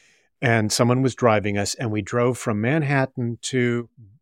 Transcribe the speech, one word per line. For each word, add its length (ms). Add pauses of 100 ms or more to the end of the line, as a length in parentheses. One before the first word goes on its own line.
(420)
and 300
someone 300
was 140
driving 420
us, 180
and 160
we 120
drove 340
from 240
Manhattan 840
to 460 (320)